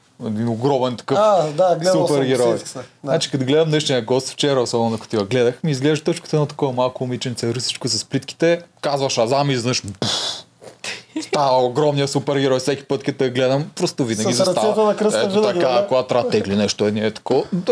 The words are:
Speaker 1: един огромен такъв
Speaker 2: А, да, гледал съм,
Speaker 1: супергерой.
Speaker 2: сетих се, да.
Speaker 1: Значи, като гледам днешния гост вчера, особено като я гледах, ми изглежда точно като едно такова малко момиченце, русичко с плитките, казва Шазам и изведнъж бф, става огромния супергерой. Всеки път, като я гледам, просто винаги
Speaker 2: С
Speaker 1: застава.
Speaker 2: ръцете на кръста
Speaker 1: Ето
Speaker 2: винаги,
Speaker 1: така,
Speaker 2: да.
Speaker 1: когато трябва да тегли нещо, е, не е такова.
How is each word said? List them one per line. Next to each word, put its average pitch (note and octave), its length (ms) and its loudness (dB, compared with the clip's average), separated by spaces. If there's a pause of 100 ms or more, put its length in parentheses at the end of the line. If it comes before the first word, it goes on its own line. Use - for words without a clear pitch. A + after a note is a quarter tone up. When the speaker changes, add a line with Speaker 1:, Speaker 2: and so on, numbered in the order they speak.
(280)
Speaker 1:
един A2 220 -2
огромен B2 480 0
такъв - 220 -2
Speaker 2:
А, G#3 280 4
да, E3 280 2
гледал E3+ 180 2
съм, F3+ 140 2
Speaker 1:
супергерой. B2+ 460 2
Speaker 2:
сетих G2+ 140 -6
се, - 100 -14
да. B2 60 -12 (200)
Speaker 1:
Значи, D3+ 280 -2
като C3+ 140 -2
гледам D#3 240 4
днешния D3 320 0
гост B2+ 280 0
вчера, C#3 320 0
особено A2+ 360 0
като - 200 -8
я G#2 60 2
гледах, B2 400 0
ми D#3+ 80 0
изглежда D3 340 0
точно F3 180 -2
като - 120 -4
едно D3+ 100 2
такова C3+ 260 -2
малко B2+ 320 -2
момиченце, B2 500 -4
русичко - 340 -6
с - 180 -4
плитките, E3 560 -2 (200)
казва C#3 280 -2
Шазам C3+ 400 2
и C#3 40 2
изведнъж B2 300 -2
бф, G#2 260 -6 (1120)
става C#3 360 0
огромния C#3 500 2
супергерой. C#3 520 0
Всеки C3+ 240 -2
път, C#3 200 -4
като D3 200 -2
я C3+ 60 2
гледам, C3 360 0 (100)
просто E3+ 300 -2
винаги A2+ 280 0
Speaker 2:
С - 40 -2
Speaker 1:
застава. F#3+ 300 2
Speaker 2:
ръцете G#3+ 140 2
на G#3 140 2
кръста G#3+ 260 0
Speaker 1:
Ето G#3+ 100 0
Speaker 2:
винаги, G3+ 280 2
Speaker 1:
така, C3+ 120 2
Speaker 2:
да. A#2+ 160 2
Speaker 1:
когато B2+ 200 0
трябва B2 160 2
да B2 60 -4
тегли G2+ 260 0
нещо, G#2 320 0
е, G#2 40 0
не G#2+ 140 -2
е G#2+ 60 0
такова. B2+ 320 0 (280)